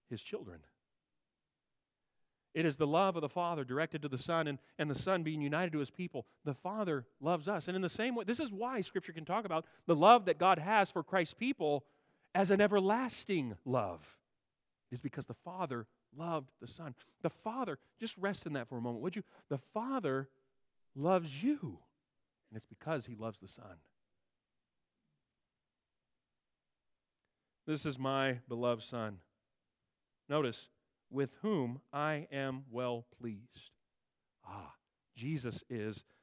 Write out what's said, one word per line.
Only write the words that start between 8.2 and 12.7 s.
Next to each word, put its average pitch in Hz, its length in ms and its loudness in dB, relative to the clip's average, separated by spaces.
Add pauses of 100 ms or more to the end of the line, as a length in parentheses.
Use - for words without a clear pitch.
this 233 160 -2
is 277 120 -2
why 226 300 -4
Scripture 180 320 -6
can 160 120 -8
talk 208 200 0
about 165 200 0 (220)
the 170 80 8
love 202 300 10
that 165 120 2
God 180 220 6
has 196 320 4
for 170 120 -2
Christ's 180 300 0
people 156 500 0 (520)
as 190 160 6
an 196 100 8
everlasting 202 920 2 (100)